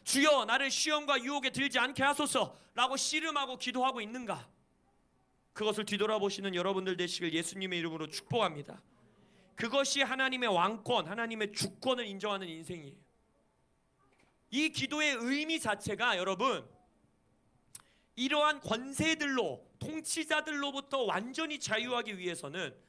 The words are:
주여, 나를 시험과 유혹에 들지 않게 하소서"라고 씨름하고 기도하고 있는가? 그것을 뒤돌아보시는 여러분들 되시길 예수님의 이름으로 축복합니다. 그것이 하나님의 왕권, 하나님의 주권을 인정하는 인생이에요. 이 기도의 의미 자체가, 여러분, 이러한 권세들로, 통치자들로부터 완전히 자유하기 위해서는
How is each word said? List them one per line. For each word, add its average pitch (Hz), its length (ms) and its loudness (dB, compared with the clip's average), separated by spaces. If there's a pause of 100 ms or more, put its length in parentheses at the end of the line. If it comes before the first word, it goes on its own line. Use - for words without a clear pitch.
주여, 277 420 6
나를 262 240 2
시험과 294 520 2
유혹에 269 280 -2
들지 262 280 0
않게 254 240 0
하소서"라고 269 960 2
씨름하고 294 640 0
기도하고 247 420 0
있는가? 214 480 -8 (1040)
그것을 214 320 0
뒤돌아보시는 202 720 0
여러분들 190 400 0
되시길 175 380 -2
예수님의 180 440 -2
이름으로 160 300 -4
축복합니다. 165 720 -2 (720)
그것이 269 480 2
하나님의 262 460 2
왕권, 196 580 2
하나님의 214 460 -4
주권을 240 540 -2
인정하는 196 420 -4
인생이에요. 160 480 -12 (1500)
이 302 200 2
기도의 285 500 0
의미 302 400 0
자체가, 208 580 0
여러분, 185 500 0 (1500)
이러한 294 440 4
권세들로, 269 1040 0 (140)
통치자들로부터 294 1200 -2
완전히 254 580 -2
자유하기 226 580 -2
위해서는 165 560 -6 (140)